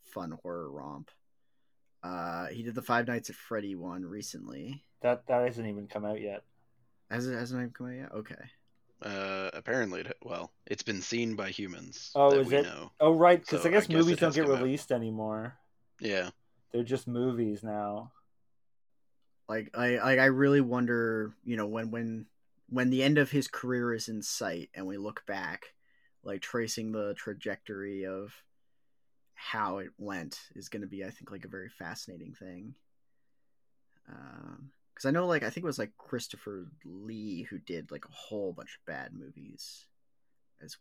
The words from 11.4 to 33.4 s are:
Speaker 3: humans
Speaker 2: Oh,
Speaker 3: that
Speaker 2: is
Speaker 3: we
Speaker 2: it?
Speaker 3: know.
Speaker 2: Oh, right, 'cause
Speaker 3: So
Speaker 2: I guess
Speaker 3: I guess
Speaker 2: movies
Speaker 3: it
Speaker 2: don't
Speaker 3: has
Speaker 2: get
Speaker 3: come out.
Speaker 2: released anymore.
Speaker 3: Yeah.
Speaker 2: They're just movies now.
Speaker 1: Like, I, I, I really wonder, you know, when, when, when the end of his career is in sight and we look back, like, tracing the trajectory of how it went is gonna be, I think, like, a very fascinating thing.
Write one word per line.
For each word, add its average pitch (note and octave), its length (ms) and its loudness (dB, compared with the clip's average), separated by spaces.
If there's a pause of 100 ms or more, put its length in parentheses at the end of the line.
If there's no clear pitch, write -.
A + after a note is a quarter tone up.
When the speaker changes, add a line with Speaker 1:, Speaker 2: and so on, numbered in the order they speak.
Speaker 3:
humans F#2 640 -10
Speaker 2:
Oh, C#3 160 10
Speaker 3:
that C#3 100 8
Speaker 2:
is B2+ 80 2
Speaker 3:
we C3 80 4
Speaker 2:
it? C#3+ 60 6
Speaker 3:
know. - 360 -6
Speaker 2:
Oh, D#3 140 10
right, E3+ 340 10
'cause - 140 0
Speaker 3:
So E3+ 80 6
Speaker 2:
I E3+ 40 2
guess G#3 120 8
Speaker 3:
I - 40 -10
guess D#3+ 100 4
Speaker 2:
movies E3 160 8
Speaker 3:
it D3+ 60 0
Speaker 2:
don't E3 80 6
Speaker 3:
has D3 80 0
Speaker 2:
get D#3 100 6
Speaker 3:
come C#3 60 8
out. B2 100 4
Speaker 2:
released C3 280 0
anymore. A2 680 -2 (400)
Speaker 3:
Yeah. F#2+ 300 0 (400)
Speaker 2:
They're A#2+ 120 0
just B2+ 240 -2
movies A#2+ 560 0
now. G#2 520 -6 (1300)
Speaker 1:
Like, G#2+ 280 -4
I, B2 220 2
I, B2+ 180 6
I C3 100 8
really C#3 360 8
wonder, A#2 720 2 (100)
you A#2 140 -2
know, G#2 80 2
when, A2+ 240 -2
when, A2+ 360 -4 (440)
when B2+ 180 4
the B2+ 140 4
end C#3+ 160 6
of C#3+ 120 6
his C#3 180 2
career B2 440 -2
is A2+ 160 -4
in A2 140 -6
sight F#2 500 -4
and F#2+ 140 -8
we F#2+ 100 -6
look G#2 300 -8
back, F#2+ 480 -6 (480)
like, G2 180 -6
tracing A2+ 520 -4
the G#2 200 -2
trajectory G2 920 -6
of F#2+ 260 -8 (1040)
how G2+ 440 -2
it F#2 200 -10
went F#2 420 -8 (140)
is - 160 -14
gonna G#2 160 -8
be, F#2+ 180 -10
I F#2+ 60 -10
think, - 200 -18
like, G2 140 -12
a F#2+ 40 -12
very F#2+ 200 -12
fascinating F2 640 -12
thing. F#2 420 -16 (1300)